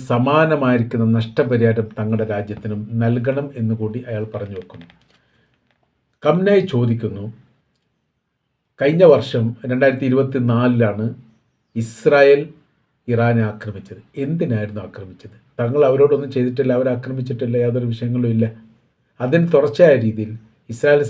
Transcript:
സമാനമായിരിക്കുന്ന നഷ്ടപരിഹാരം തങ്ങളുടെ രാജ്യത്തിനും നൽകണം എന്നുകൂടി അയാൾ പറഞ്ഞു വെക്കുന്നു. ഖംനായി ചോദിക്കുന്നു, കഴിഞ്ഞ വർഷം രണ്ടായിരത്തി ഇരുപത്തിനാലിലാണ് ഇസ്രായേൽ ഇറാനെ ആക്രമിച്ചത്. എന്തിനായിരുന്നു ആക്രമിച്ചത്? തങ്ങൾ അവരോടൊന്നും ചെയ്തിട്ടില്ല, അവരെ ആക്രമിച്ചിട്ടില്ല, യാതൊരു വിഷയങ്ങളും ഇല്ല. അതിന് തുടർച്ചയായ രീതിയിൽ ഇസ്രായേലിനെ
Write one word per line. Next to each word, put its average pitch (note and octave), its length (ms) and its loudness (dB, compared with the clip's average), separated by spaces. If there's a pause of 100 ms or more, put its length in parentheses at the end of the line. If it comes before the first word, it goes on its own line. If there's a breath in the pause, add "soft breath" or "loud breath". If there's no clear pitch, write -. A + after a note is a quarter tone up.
സമാനമായിരിക്കുന്ന B2+ 960 0 (120)
നഷ്ടപരിഹാരം A2+ 680 0 (100)
തങ്ങളുടെ A2 360 -2
രാജ്യത്തിനും G#2 480 -8 (220)
നൽകണം B2 440 -2 (120)
എന്നുകൂടി A2 400 -4 (100)
അയാൾ G#2+ 140 -6 (120)
പറഞ്ഞു G2 240 -10
വെക്കുന്നു. E2+ 280 -20 (1400)
ഖംനായി F#3 380 2 (100)
ചോദിക്കുന്നു, A2+ 520 -2 (1600)
കഴിഞ്ഞ D#3+ 220 2 (100)
വർഷം A#2 300 0 (260)
രണ്ടായിരത്തി B2+ 400 0
ഇരുപത്തിനാലിലാണ് A#2+ 960 0 (760)
ഇസ്രായേൽ C#3+ 600 4 (720)
ഇറാനെ A#2 280 2 (100)
ആക്രമിച്ചത്. G2 500 -14 (220)
എന്തിനായിരുന്നു A#2 640 -4
ആക്രമിച്ചത്? F#2+ 480 -18 (240)
തങ്ങൾ B2 300 0
അവരോടൊന്നും C#3+ 460 2
ചെയ്തിട്ടില്ല, B2+ 420 0
അവരെ B2+ 180 0
ആക്രമിച്ചിട്ടില്ല, B2+ 600 -6 (100)
യാതൊരു A#2+ 280 -2
വിഷയങ്ങളും A#2+ 420 -2
ഇല്ല. A2+ 100 2 (800)
അതിന് E3+ 300 2
തുടർച്ചയായ D3+ 420 6 (100)
രീതിയിൽ G#2+ 260 -4 (420)
ഇസ്രായേലിനെ D3 360 2